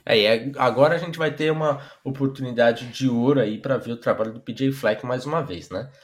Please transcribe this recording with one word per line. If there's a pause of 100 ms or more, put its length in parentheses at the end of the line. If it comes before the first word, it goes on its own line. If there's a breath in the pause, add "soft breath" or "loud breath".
É,
e
é,
agora
a
gente
vai
ter
uma (220 loud breath)
oportunidade
de
ouro
aí
pra
ver
o
trabalho
do
P
J
Fleck
mais
uma
vez,
né? (140 soft breath)